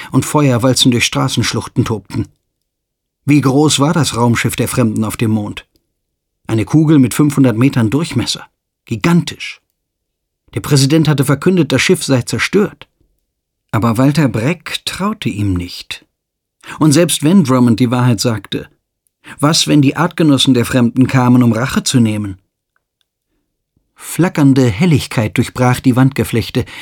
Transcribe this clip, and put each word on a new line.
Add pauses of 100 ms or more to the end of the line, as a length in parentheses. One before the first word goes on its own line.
(100)
und
Feuerwalzen
durch
Straßenschluchten
tobten. (1000)
Wie
groß
war
das
Raumschiff
der
Fremden
auf
dem
Mond? (800)
Eine
Kugel
mit
fünfhundert
Metern
Durchmesser. (380)
Gigantisch. (880)
Der
Präsident
hatte
verkündet,
das
Schiff
sei
zerstört. (840)
Aber
Walter
Breck
traute
ihm
nicht. (760)
Und
selbst
wenn
Drummond
die
Wahrheit
sagte, (720)
was,
wenn
die
Artgenossen
der
Fremden
kamen,
um
Rache
zu
nehmen? (1600)
Flackernde
Helligkeit
durchbrach
die
Wandgeflechte. (160)